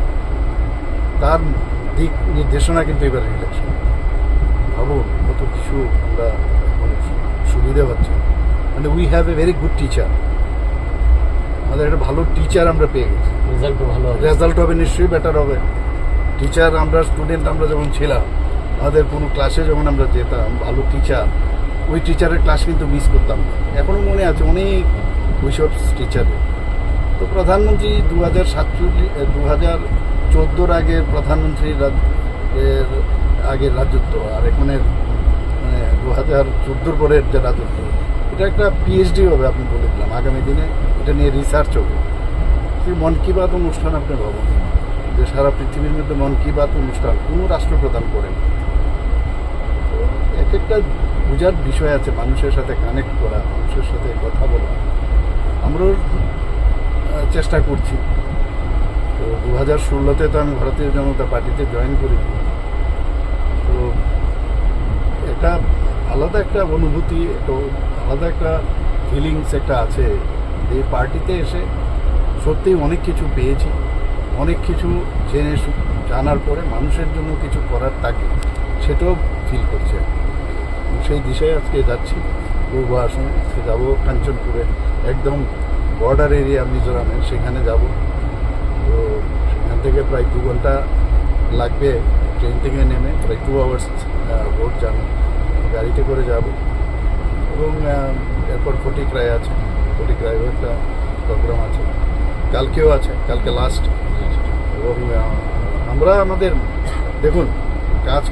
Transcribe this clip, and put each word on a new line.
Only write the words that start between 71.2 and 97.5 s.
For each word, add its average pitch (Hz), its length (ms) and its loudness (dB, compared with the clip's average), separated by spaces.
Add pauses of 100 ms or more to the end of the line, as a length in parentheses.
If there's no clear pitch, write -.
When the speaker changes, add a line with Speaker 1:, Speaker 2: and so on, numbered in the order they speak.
Speaker 1:
এসে 175 260 -2 (840)
সত্যিই 170 300 0
অনেক 160 300 0
কিছু - 200 0 (100)
পেয়েছি। - 340 2 (680)
অনেক 170 200 0 (100)
কিছু 175 340 0 (300)
জেনে 147 260 0
শু-, - 520 -2
জানার 135 360 0
পরে 147 160 -2 (100)
মানুষের 147 340 0 (100)
জন্য 151 260 -4
কিছু - 180 -2 (120)
করার - 180 -2 (120)
তাকে 117 240 -2 (640)
সেটাও 175 280 2 (360)
ফিল - 80 -2 (120)
করছে। - 260 -2 (1120)
সেই 147 200 0
দিশায় 156 280 0
আজকে - 280 0
যাচ্ছি। - 320 0 (560)
পূর্ব 127 240 -2
আসন 123 260 0
আজকে - 440 -2
যাবো 123 300 0 (100)
কাঞ্চনপুরে, 123 580 0 (460)
একদম 139 340 -2 (560)
বর্ডার 131 320 2
এরিয়া 139 320 2
মিজোরামের, 123 640 0
সেখানে 117 360 -2
যাব। 113 120 0 (1080)
তো 453 340 0 (300)
সেখান - 320 0
থেকে 139 260 2
প্রায় 127 140 0
দু 123 260 0
ঘন্টা 135 320 0 (720)
লাগবে 123 480 0 (400)
ট্রেন - 120 2 (120)
থেকে 135 120 -2
নেমে, 127 360 2 (120)
প্রায় - 220 0
টু 135 160 0
আওয়ার্স, 127 220 0
আহ, - 760 -2
ভোট - 200 -2
জার্নি, - 180 0 (720)
গাড়িতে - 340 0
করে 202 160 2
যাব। - 180 0 (1120)